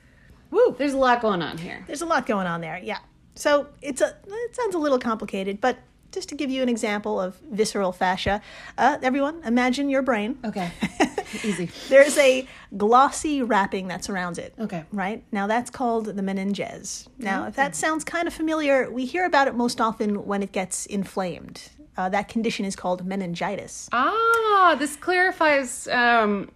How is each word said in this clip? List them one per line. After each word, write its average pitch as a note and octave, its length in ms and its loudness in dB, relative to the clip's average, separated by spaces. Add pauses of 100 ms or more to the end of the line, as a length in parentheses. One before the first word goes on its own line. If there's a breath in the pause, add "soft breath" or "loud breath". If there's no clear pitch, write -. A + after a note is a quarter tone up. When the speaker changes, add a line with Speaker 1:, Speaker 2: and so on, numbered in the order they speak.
(500 soft breath)
Speaker 1:
Woo. G#4+ 280 6
Speaker 2:
There's C#4 160 0
a C4+ 40 -2
lot B3 220 4
going G3+ 220 0
on D#3+ 160 -6
here. - 280 -12
Speaker 1:
There's D4 160 -8
a E4+ 40 -6
lot D#4 180 0
going G3 220 -2
on E3+ 160 -4
there, E3 200 -10
yeah. G#3 160 -8 (360)
So C#4+ 320 2 (160)
it's C#4 180 -6
a, C#4+ 160 0 (100)
it A4+ 300 -8
sounds A4 180 -2
a F4 40 0
little C#4+ 200 2
complicated, G#3 640 -4
but B3 180 0 (340)
just - 160 -8
to D4+ 60 -12
give C#4+ 160 -4
you C4 120 -2
an B3 60 2
example G#3+ 520 -2
of F#3 160 -4 (140)
visceral G3+ 420 0
fascia, F#3+ 480 0 (380 loud breath)
uh, C#4 240 4
everyone, C#4 420 0
imagine B3 440 2
your C4+ 140 2
brain. A#3+ 420 -2
Speaker 2:
Okay. F#3 320 -6
Speaker 1:
<laughs> - 680 -2
Speaker 2:
Easy. F3+ 280 -4 (180)
Speaker 1:
There's C#4+ 300 8
a C4 280 4 (300 loud breath)
glossy C4+ 680 4
wrapping G3 460 0
that F3+ 160 -8
surrounds F3+ 340 -6
it. - 220 -12
Speaker 2:
Okay. F#3+ 320 -6
Speaker 1:
Right? G3+ 400 -6
Now, G3+ 140 -2
that's A#3 240 0
called A3+ 340 -2
the G3+ 180 -6
meninges. F#3+ 840 -6 (100)
Now, G3 280 -2
if G#3+ 100 -10
that C#4 120 2
Speaker 2:
Okay. C#4 60 -8
Speaker 1:
sounds D#4+ 300 -2
kind E4+ 240 -2
of - 60 -8
familiar, D4+ 560 0
we B3 160 -4
hear F4 180 -2
about C#4+ 240 4
it A#3+ 60 -4
most A#3+ 260 -2
often G#3+ 460 0
when G3+ 160 -2
it G3 100 -8
gets - 320 -6
inflamed. - 840 -6 (260)
Uh, F#3+ 140 -2
that G3+ 180 -2
condition A3 380 -2
is G3 100 -6
called F3+ 300 -2
meningitis. F#3 840 -6
Speaker 2:
Ah, G4+ 840 4
this C#4+ 180 -4
clarifies, D#4+ 920 2
um, A3+ 680 2